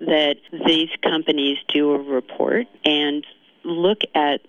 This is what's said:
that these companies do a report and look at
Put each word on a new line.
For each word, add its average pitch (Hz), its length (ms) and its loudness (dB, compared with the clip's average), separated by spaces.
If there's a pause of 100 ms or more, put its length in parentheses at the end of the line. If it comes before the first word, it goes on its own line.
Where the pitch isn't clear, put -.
that 151 340 0 (300)
these 160 240 2 (120)
companies 147 560 0 (100)
do 147 240 2
a 143 60 2
report 139 720 -2 (180)
and 147 400 0 (380)
look 170 380 0 (140)
at 147 340 2